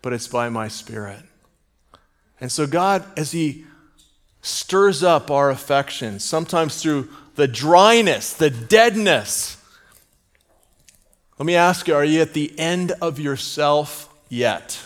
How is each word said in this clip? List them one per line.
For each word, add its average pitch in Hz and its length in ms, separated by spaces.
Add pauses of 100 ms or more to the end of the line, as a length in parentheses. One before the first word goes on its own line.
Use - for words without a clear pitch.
but 127 100
it's 117 160
by 120 220
my 113 180
Spirit. 104 540 (1200)
And 127 100
so 151 160
God, 180 380 (100)
as 147 160
He 160 340 (760)
stirs 190 640
up 160 280
our 139 180
affections, 127 760
sometimes 160 560
through 147 260 (280)
the 147 120
dryness, 170 880
the 156 160
deadness, 196 1040 (1800)
let 139 60
me 175 100
ask 175 320
you, 160 80
are 143 80
you 156 180
at 156 120
the 147 260
end 175 320 (100)
of 160 180
yourself 147 920 (140)
yet? 120 580